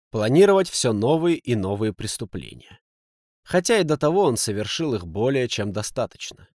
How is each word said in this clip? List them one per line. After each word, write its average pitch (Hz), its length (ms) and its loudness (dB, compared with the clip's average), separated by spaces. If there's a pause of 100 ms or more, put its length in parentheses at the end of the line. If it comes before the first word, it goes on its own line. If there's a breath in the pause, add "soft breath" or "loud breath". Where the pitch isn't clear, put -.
(120)
планировать 180 580 4
все - 240 0
новые 160 420 2
и 120 200 -2
новые 101 360 -2
преступления. - 880 -12 (640)
Хотя 185 360 2
и 185 40 4
до 151 140 0
того 170 260 2
он 131 140 2
совершил 107 560 -4
их 92 120 -4
более 120 440 -2
чем 104 240 -4
достаточно. - 840 -8